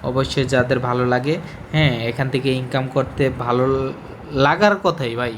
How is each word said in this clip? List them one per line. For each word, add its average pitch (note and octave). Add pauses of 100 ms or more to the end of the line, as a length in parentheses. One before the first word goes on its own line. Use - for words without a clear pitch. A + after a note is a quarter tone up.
অবশ্যই C3
যাদের B2+
ভালো B2
লাগে, B2+ (340)
হ্যাঁ, D3+
এখান A#2+
থেকে C3
ইনকাম C3
করতে C3+ (100)
ভালো C3 (380)
লাগার E3
কথাই D3+
ভাই। A#2+